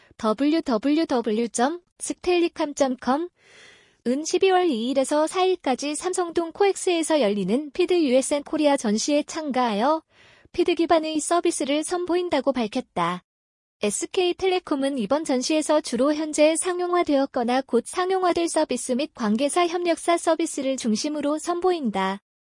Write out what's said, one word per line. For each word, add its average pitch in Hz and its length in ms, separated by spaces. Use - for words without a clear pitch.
더블유더블유더블유 254 1300
점 294 320
스텔리캄 330 760
점 262 220
컴. 294 320
은 269 200
십이월 359 440
이 233 200
일에서 285 380
사 370 180
일까지 294 500
삼성동 339 560
코엑스에서 339 680
열리는 208 500
피드 349 320
유에스엔 269 400
코리아 294 320
전시에 277 480
참가하여 254 800
피드 349 240
기반의 311 460
서비스를 320 640
선보인다고 349 680
밝혔다. 208 720
에스케이텔레콤은 330 1160
이번 269 260
전시에서 302 560
주로 269 340
현재 311 440
상용화되었거나 302 1040
곧 240 260
상용화될 359 600
서비스 277 420
및 262 220
관계사 277 540
협력사 339 500
서비스를 311 580
중심으로 294 640
선보인다. 302 800